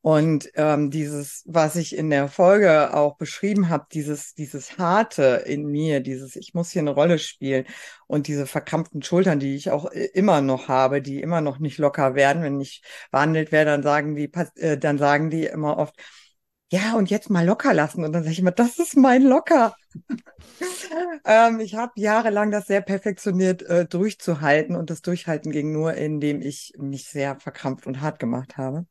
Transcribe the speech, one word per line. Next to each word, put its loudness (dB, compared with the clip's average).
Und, 2
ähm, 0
dieses, -8
was 0
ich -4
in -4
der 0
Folge 4
auch 2
beschrieben -2
hab, -4
dieses, -8
dieses -14
Harte 2
in -4
mir, 0
dieses, -10
ich -18
muss -4
hier -2
eine -2
Rolle 2
spielen -4
und -2
diese -4
verkrampften -6
Schultern, 2
die -4
ich -6
auch -4
i-, -4
immer 4
noch -2
habe, 2
die -8
immer -2
noch -4
nicht -6
locker 0
werden. 2
Wenn -4
ich -14
behandelt 0
werde, 4
dann 0
sagen 0
die -6
Pas-, -6
äh, -2
dann 0
sagen 2
die -2
immer -4
oft, -4
„Ja, 0
und 2
jetzt -4
mal 2
locker 2
lassen.“ 0
Und -4
dann -2
sag -4
ich -4
immer, 2
„Das 0
ist -2
mein 6
Locker.“ 4
<laughs> -10
Ähm, 6
ich -6
hab -6
jahrelang 2
das -4
sehr 2
perfektioniert, -2
äh, 2
durchzuhalten -2
und -8
das -8
Durchhalten -4
ging -4
nur, -2
indem -4
ich -12
mich -10
sehr -6
verkrampft -10
und -8
hart -6
gemacht -6
habe. -8